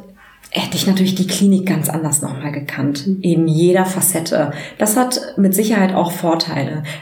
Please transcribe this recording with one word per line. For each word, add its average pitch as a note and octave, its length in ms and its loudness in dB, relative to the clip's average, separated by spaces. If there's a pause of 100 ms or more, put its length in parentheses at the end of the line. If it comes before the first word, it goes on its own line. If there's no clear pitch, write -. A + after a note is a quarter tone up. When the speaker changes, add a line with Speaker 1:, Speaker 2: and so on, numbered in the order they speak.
(540)
Speaker 1:
hätte C3 220 -4
ich D#3+ 100 -4
natürlich F#3+ 300 2
die F3+ 120 0
Klinik G3 380 4
ganz D#3 240 0
anders D#3 320 -2
nochmal C#3 300 -6
gekannt, D3 560 -4
Speaker 2:
Mhm. F#3+ 140 0
Speaker 1:
in E3 260 4
jeder F3 380 4
Facette. D#3+ 680 -2 (260)
Das G#3+ 200 0
hat B3+ 220 0 (180)
mit F#3+ 180 4
Sicherheit G3+ 380 2
auch E3+ 180 0
Vorteile. D#3 720 -2 (180)